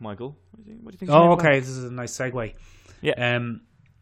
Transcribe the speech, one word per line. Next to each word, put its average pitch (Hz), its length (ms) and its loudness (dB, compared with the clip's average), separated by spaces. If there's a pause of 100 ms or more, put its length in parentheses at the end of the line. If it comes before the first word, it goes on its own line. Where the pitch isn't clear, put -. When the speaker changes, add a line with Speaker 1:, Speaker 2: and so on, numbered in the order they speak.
Speaker 1:
Michael? 110 360 -12 (140)
What - 140 -20
do - 60 -20
you - 60 -20
think, 117 80 -20
what 110 80 -18
do - 20 -20
you - 40 -20
think 180 120 -10
of 147 60 6
Speaker 2:
Oh, 165 80 10
Speaker 1:
Shane 170 80 6
Speaker 2:
okay. 165 180 4
Speaker 1:
Black? 139 100 4
Speaker 2:
This 131 80 -10
is 131 160 -10
a 123 80 -12
nice 123 240 -10
segue. 123 380 -6 (480)
Speaker 1:
Yeah. 120 340 -2
Speaker 2:
Um, 120 240 -6 (420)